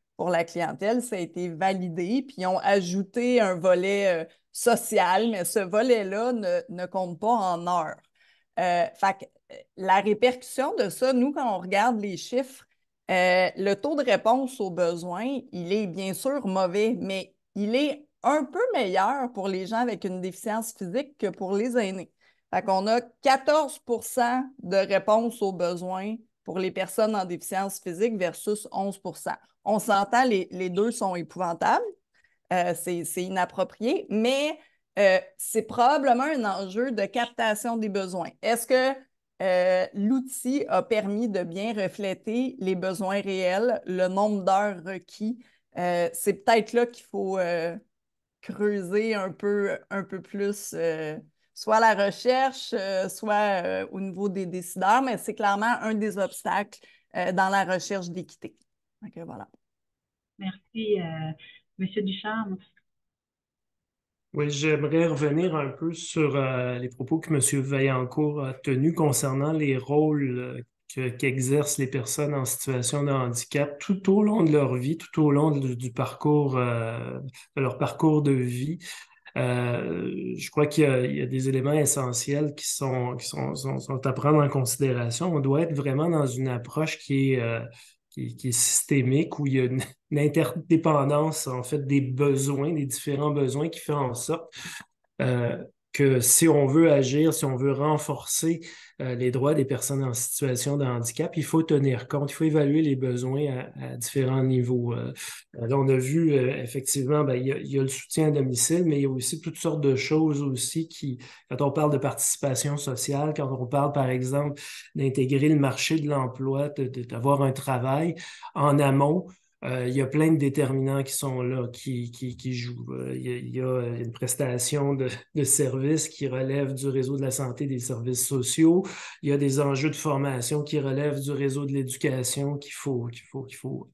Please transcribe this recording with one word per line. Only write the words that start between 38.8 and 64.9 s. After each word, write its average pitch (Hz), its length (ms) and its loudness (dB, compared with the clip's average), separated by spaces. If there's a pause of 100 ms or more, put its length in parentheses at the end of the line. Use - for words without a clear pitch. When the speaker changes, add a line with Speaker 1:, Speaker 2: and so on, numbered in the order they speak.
Speaker 1:
euh, 185 500 2
l'outil 254 760 0
a 185 140 2
permis 214 460 0
de 190 160 -2
bien 196 300 -6
refléter 202 840 -4
les 190 160 0
besoins 190 460 -2
réels, 196 640 0
le 185 240 0
nombre 202 340 0
d'heures 190 400 2
requis ? 202 600 -8 (320)
Euh, 175 380 0
c'est - 280 -2
peut-être 226 300 4
là 240 140 4
qu'il - 180 -16
faut, 196 340 -4
euh, 170 380 -2 (640)
creuser 208 720 -2
un 190 160 -2
peu, 202 480 -2 (120)
un 196 120 -4
peu 185 200 -10
plus, 202 500 -6
euh, 160 460 -2 (340)
soit 214 280 2
la 208 260 4
recherche, 254 640 0
euh, 190 380 -2
soit, 208 520 0
euh, 190 300 -2
au 190 80 -8
niveau 196 300 -4
des 190 160 -6
décideurs, 185 560 2
mais 247 160 -2
c'est - 160 -8
clairement 208 480 0
un 220 100 -2
des 208 240 -2
obstacles, 196 640 -4 (340)
euh, 180 180 -2
dans 190 180 2
la 196 140 4
recherche 180 440 -2
d'équité. - 480 -14 (460)
Donc, - 100 -16 (140)
voilà. 107 220 -14 (920)
Speaker 2:
Merci, 202 600 -4
euh, 160 320 -6 (460)
Monsieur 190 240 -2
Ducharme. 196 540 -4 (1800)
Speaker 3:
Oui, 147 160 0
j'aimerais 151 560 2